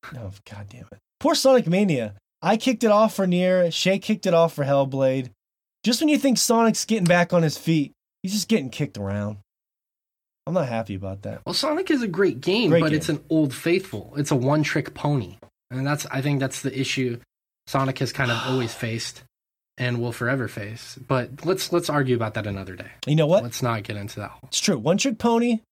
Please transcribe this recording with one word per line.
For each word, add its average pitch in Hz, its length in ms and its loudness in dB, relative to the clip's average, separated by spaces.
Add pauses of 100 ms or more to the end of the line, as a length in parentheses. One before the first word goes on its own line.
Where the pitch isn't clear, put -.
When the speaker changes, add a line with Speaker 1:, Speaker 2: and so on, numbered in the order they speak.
(180)
Speaker 1:
Oh, 104 140 -12 (180)
God 104 200 -14
damn - 220 -20
it. - 60 -20 (220)
Poor 311 160 4
Sonic 262 320 4
Mania. 160 460 2 (280)
I 196 160 2
kicked 240 260 0
it 220 80 4
off 208 240 4
for 190 120 0
Nier. 180 440 4
Shay 190 280 0
kicked - 260 -2
it 185 80 2
off 165 200 4
for 143 120 -2
Hellblade. 135 640 2 (540)
Just 233 180 2
when 311 80 4
you 294 80 4
think 269 200 4
Sonic's 226 480 2
getting 214 200 0
back 175 280 4
on 170 100 4
his 151 140 0
feet, 160 340 0 (300)
he's 190 120 -6
just 202 140 -2
getting 151 220 0
kicked - 280 -6
around. 101 400 -4 (1080)
I'm 160 80 -4
not 165 140 0
happy 113 280 -4
about 98 260 -8
that. 107 240 -12
Speaker 2:
Well, 180 80 -6
Sonic 311 360 -2
is 294 120 0
a 226 60 -2
great 170 340 0
game, 196 280 2
Speaker 1:
Great 165 120 6
Speaker 2:
but 160 80 2
Speaker 1:
game. 151 80 0
Speaker 2:
it's 147 120 -4
an 147 200 -2
old 156 240 2
faithful. - 640 -4
It's 147 140 0
a 156 40 2
one-trick 147 580 0
pony. 127 440 -4 (340)
And 131 160 -4
that's, 147 200 -2
I 135 140 -6
think 143 200 0
that's 131 200 -4
the 131 160 -4
issue 127 420 -2 (480)
Sonic 135 320 -2
has 127 120 -2
kind 131 180 -2
of 117 80 0
Speaker 1:
<sighs> 113 100 -6
Speaker 2:
always 131 260 -2
faced - 500 -8 (540)
and 120 240 -2
will 120 100 -4
forever 123 380 -2
face. 110 580 -14
But 131 380 -2
let's, 185 260 -2
let's 170 180 0
argue 135 280 2
about 110 160 -4
that 107 120 -6
another 95 300 -8
day. - 160 -16 (160)
Speaker 1:
You 147 80 4
know 156 120 4
what? 175 160 4
Speaker 2:
Let's 120 200 -8
not 113 200 -2
get 104 120 -8
into 101 240 -10
that 101 120 -10
hole. - 180 -20
Speaker 1:
It's - 100 -2
true. 180 180 0
One-trick 196 400 0
pony. 233 440 2 (100)